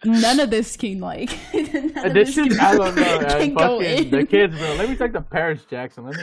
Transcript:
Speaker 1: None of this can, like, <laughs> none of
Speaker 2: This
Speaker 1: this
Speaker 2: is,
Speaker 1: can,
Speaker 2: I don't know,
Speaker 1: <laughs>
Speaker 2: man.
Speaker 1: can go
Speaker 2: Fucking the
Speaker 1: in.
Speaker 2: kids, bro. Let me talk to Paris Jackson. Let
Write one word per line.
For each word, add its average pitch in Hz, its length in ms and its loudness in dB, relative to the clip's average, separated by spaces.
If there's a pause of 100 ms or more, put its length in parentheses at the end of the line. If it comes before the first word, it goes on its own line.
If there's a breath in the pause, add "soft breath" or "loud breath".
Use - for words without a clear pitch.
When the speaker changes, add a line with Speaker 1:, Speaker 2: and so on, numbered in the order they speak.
Speaker 1:
None 226 360 4
of 269 100 0
this 226 260 -4
can, 196 240 -8
like, 185 300 -8
<laughs> - 240 -10
none 294 520 -4
of 262 60 0
Speaker 2:
This 269 240 4
Speaker 1:
this - 20 -2
Speaker 2:
is, 269 200 2
Speaker 1:
can, - 20 0
Speaker 2:
I 196 160 6
don't 185 180 2
know, 302 80 2
Speaker 1:
<laughs> - 180 2
Speaker 2:
man. 143 200 2
Speaker 1:
can 285 140 0
go 240 260 2
Speaker 2:
Fucking 247 300 0
the 269 100 2
Speaker 1:
in. - 60 0
Speaker 2:
kids, 165 300 2
bro. 151 180 -4
Let 190 160 -2
me 269 40 -4
talk 240 200 -2
to 180 80 -6
Paris 160 460 -4
Jackson. 123 380 -10
Let 143 160 -12